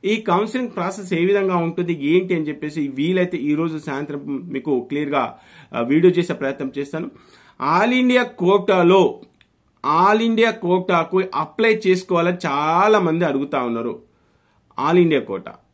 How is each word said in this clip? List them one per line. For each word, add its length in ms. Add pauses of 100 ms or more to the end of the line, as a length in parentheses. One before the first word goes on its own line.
ఈ 120
కౌన్సిలింగ్ 600
ప్రాసెస్ 380
ఏ 100
విధంగా 320
ఉంటుంది 500
ఏంటి 280
అని 140
చెప్పేసి 400
వీలైతే 500
ఈ 160
రోజు 240
సాయంత్రం 640 (100)
మీకు 280
క్లియర్గా, 540 (400)
ఆ, 60
వీడియో 320
చేసే 200
ప్రయత్నం 460
చేస్తాను. 320 (540)
All 360
India 220 (160)
కోటాలో, 840 (680)
all 400
India 240
కోటాకు 720 (120)
అప్లై 520
చేసుకోవాలని 500 (100)
చాలా 520
మంది 260
అడుగుతా 380
ఉన్నారు. 400 (840)
All 140
India 220
కోటా. 280 (200)